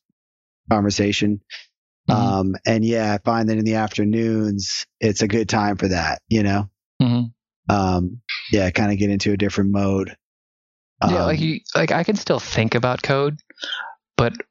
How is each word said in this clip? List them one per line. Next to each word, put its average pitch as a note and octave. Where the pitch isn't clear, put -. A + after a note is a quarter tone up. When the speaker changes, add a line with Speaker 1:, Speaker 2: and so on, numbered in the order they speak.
Speaker 1:
conversation. G#2
Speaker 2:
Mm-hmm. -
Speaker 1:
Um, F#2+
and A2+
yeah, A2
I G2+
find A2+
that A2
in A2
the A2
afternoons, G#2+
it's G#2+
a G#2+
good G#2+
time G#2
for G2
that, E2
you A2
know? G2+
Speaker 2:
Mm-hmm. A#2+
Speaker 1:
Um, F2+
yeah, G2
kinda G#2
get G2+
into G2+
a G2+
different G2
mode. G2
Speaker 2:
Yeah, F3
like, D#3
Speaker 1:
Um, D#3
Speaker 2:
you, D#3+
like, D#3+
I D3+
can G#3
still D3
think -
about B2
code, C#3+
but A#2